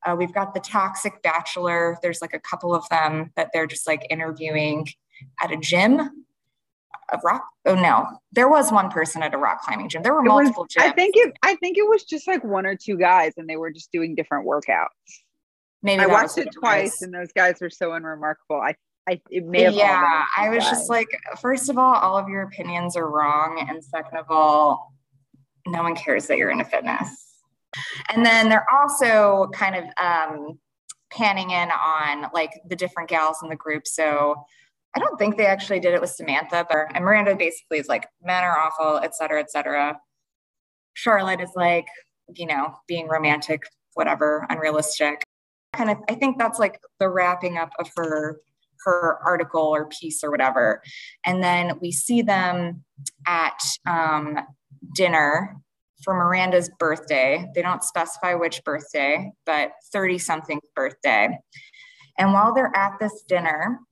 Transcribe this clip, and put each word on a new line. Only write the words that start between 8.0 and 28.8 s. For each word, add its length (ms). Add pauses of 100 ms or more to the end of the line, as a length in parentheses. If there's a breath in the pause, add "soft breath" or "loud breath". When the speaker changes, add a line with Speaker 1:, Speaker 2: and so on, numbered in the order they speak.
Speaker 1:
there 180
was 220
one 180
person 320
at 140
a 20
rock 240
climbing 280
gym. 120
There 140
were 100
Speaker 2:
It 40
was, 160
Speaker 1:
multiple 200
gyms. 160
Speaker 2:
I 80
think 260
it, 280
I 140
think 200
it 100
was 160
just, 240
like, 160
one 220
or 100
two 220
guys, 400
and 100
they 100
were 120
just 220
doing 240
different 320
workouts. 400 (960 loud breath)
Speaker 1:
Maybe 200
Speaker 2:
I 60
Speaker 1:
that 40
Speaker 2:
watched 120
Speaker 1:
was 140
what 100
Speaker 2:
it 20
Speaker 1:
it 100
Speaker 2:
twice, 320
Speaker 1:
was. 120
Speaker 2:
and 100
those 180
guys 300
were 80
so 240
unremarkable. 680
I, 160 (320)
I, 220
it 160
may 160
have 120
all 60
been 80
Speaker 1:
Yeah, 140
Speaker 2:
those 240 (120)
Speaker 1:
I 120
was 160
Speaker 2:
guys. 60
Speaker 1:
just 180
like, 180 (320)
first 300
of 80
all, 180
all 220
of 100
your 140
opinions 560
are 120
wrong, 600
and 120
second 360
of 120
all, 640 (720)
no 160
one 140
cares 320
that 100
you're 140
into 140
fitness. 440 (1000 loud breath)
And 160
then 240
they're 240
also 800